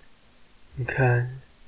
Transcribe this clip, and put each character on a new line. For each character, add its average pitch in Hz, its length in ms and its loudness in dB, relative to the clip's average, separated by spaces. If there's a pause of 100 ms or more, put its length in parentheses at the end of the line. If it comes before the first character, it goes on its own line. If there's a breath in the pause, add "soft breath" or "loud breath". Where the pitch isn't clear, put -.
(760)
你 127 100 -8
看， 123 560 0 (260)